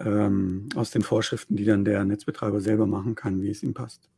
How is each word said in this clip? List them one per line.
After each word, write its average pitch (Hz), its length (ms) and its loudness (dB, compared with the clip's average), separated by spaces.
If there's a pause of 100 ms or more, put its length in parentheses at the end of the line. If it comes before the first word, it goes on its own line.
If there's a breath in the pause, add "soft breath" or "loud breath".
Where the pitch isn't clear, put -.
ähm, 98 720 0
aus 120 160 -2
den 110 120 0
Vorschriften, 110 520 0
die 101 100 0
dann 101 200 4
der 98 200 2
Netzbetreiber 104 560 -2
selber 107 260 2
machen 101 280 -2
kann, 95 260 -4
wie 101 100 -2
es 104 120 -8
ihm 113 100 -2
passt. - 460 -12